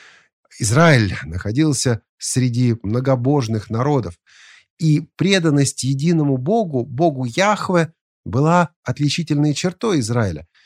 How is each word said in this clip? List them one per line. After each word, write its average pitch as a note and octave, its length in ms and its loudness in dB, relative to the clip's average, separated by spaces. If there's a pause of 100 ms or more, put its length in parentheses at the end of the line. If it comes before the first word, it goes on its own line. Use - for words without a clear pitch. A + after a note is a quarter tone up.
(600)
Израиль A#2+ 640 4
находился A2+ 800 -2 (160)
среди B2 640 0
многобожных B2 880 0
народов, A2+ 480 -2 (600)
и D#3 380 -2
преданность D#3+ 680 0
единому C#3+ 540 0
Богу, D3+ 480 -2
Богу C3+ 400 -2
Яхве, F3 680 0 (300)
была D#3 480 2 (120)
отличительной D3 720 -2
чертой F#3 460 -2
Израиля. G#2+ 480 -2 (180)